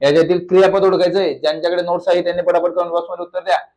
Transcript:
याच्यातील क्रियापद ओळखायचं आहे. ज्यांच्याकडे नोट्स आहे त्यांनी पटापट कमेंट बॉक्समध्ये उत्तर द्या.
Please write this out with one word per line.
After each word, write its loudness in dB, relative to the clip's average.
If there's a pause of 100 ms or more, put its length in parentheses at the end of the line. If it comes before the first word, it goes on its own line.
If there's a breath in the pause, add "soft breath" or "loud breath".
याच्यातील 2
क्रियापद 4
ओळखायचं 2
आहे. -2
ज्यांच्याकडे -2
नोट्स -4
आहे 2
त्यांनी -4
पटापट 0
कमेंट -4
बॉक्समध्ये -6
उत्तर -10
द्या. 0 (180)